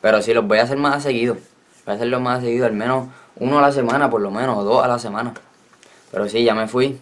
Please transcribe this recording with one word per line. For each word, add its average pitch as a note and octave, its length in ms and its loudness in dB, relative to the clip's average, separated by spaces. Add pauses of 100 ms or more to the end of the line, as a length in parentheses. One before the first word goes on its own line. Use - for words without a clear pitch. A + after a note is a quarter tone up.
Pero G#2+ 220 4
sí, A2+ 100 0
los A2+ 140 2
voy G#2+ 120 2
a A2+ 40 4
hacer C3+ 160 0
más C#3+ 180 0
a C#3+ 40 -4
seguido, B2 340 0 (500)
voy G2+ 80 -6
a G2+ 40 -2
hacerlo A#2+ 220 -2
más B2+ 200 -2
a - 40 -4
seguido, A#2+ 220 0
al A2 80 0
menos B2+ 360 -2 (280)
uno C#3 220 0
a C#3+ 40 6
la C#3+ 100 4
semana, C3+ 360 0
por A2+ 140 0
lo G2 80 -4
menos, A#2 260 -2
o G2+ 80 -4
dos A#2 180 2
a B2+ 60 2
la A#2+ 100 0
semana. A2+ 360 -6 (760)
Pero G2+ 180 -4
sí, A2 140 0
ya A2+ 120 4
me A2 120 -2
fui. B2+ 360 -2